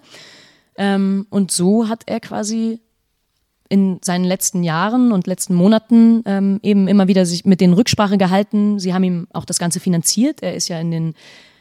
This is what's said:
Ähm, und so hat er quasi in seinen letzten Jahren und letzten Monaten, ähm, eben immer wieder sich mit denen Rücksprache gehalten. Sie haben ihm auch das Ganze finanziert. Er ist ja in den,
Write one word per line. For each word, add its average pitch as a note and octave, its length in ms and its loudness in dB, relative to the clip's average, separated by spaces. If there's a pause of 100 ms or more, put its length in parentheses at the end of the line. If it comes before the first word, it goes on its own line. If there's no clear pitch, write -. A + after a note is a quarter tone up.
(760)
Ähm, G3 520 -2
und G3 220 -2
so G#3 380 0
hat A3+ 160 -8
er A3+ 140 -6
quasi A3+ 600 -6 (920)
in F#3+ 300 0
seinen F3+ 220 -2
letzten F3+ 400 -2
Jahren G#3 480 0
und F#3 160 0
letzten F#3 260 -4
Monaten, A3+ 720 4
ähm, G3 380 -2
eben G3+ 240 2
immer G3 200 4
wieder F#3 200 2
sich F3 180 -8
mit F#3+ 160 4
denen F3+ 120 4
Rücksprache G3+ 440 2
gehalten. G3+ 640 0
Sie F3+ 160 -4
haben F#3+ 80 0
ihm F3+ 280 -2
auch E3 140 -10
das - 140 -6
Ganze F3 200 -4
finanziert. G3+ 640 -2
Er F#3 140 -6
ist - 140 -6
ja E3+ 100 -8
in E3 100 -6
den, E3 240 -4 (480)